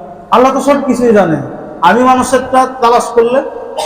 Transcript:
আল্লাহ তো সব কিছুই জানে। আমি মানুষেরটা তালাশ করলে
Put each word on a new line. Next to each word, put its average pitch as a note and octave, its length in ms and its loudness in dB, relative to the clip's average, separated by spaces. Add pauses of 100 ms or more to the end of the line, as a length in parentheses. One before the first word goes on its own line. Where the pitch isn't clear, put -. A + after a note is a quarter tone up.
(320)
আল্লাহ B3+ 220 4
তো C4+ 60 -2
সব C#4 260 0
কিছুই A#3+ 280 0
জানে। F3 240 2 (440)
আমি G3+ 220 2
মানুষেরটা B3+ 640 0 (140)
তালাশ A#3 220 4
করলে B3 400 0 (420)